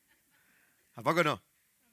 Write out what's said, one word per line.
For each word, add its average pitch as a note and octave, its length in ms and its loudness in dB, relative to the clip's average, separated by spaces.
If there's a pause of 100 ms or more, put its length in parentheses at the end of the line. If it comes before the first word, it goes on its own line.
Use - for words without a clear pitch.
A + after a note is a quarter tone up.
(920)
¿A A#2+ 80 -16
poco D#3+ 220 2
no? C#3+ 180 0 (520)